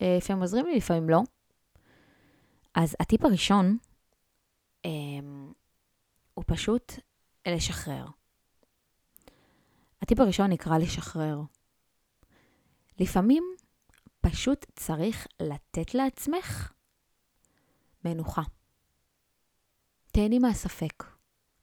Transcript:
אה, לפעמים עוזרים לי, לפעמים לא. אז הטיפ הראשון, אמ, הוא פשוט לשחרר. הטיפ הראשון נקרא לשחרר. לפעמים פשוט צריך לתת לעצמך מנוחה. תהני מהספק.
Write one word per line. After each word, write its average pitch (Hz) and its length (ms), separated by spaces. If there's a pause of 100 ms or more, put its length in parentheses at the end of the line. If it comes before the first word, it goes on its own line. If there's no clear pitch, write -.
אה, 180 140
לפעמים 190 260
עוזרים 214 240
לי, 339 100
לפעמים 165 340
לא. 160 100 (1500)
אז 165 260
הטיפ - 240
הראשון, 202 540 (1080)
אמ, 143 680 (840)
הוא 170 120
פשוט 214 460 (560)
לשחרר. 151 580 (2000)
הטיפ 226 180
הראשון 196 300
נקרא 160 280
לשחרר. 156 640 (1600)
לפעמים 262 560 (640)
פשוט - 460 (100)
צריך 165 500 (140)
לתת 156 540
לעצמך 269 800 (1300)
מנוחה. 165 380 (1700)
תהני 214 260
מהספק. 202 640 (580)